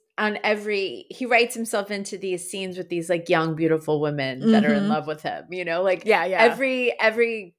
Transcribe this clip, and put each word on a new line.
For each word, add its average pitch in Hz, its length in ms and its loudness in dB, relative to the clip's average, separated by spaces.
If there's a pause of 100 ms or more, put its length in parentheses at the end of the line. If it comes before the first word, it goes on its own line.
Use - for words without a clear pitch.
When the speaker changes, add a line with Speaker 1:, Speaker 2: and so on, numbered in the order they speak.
(160)
Speaker 1:
on 208 260 -2
every, 208 680 -2
he - 160 -8
writes 240 280 2
himself 220 360 -4
into 196 260 -6
these 180 340 -6
scenes 190 280 -8
with 180 100 -10
these, 170 220 -4
like, 170 180 -2
young, 165 260 2
beautiful 156 460 0
women 143 520 0
that 214 120 6
are 220 80 4
in 208 120 0
Speaker 2:
Mm-hmm. 202 80 0
Speaker 1:
love - 140 -2
with 156 140 -8
him, 85 300 -6
you 180 120 -6
know? 170 200 -2
Like, 185 240 0
Speaker 2:
Yeah, 190 180 4
yeah. 185 160 0
Speaker 1:
every, 247 580 2
every 220 600 0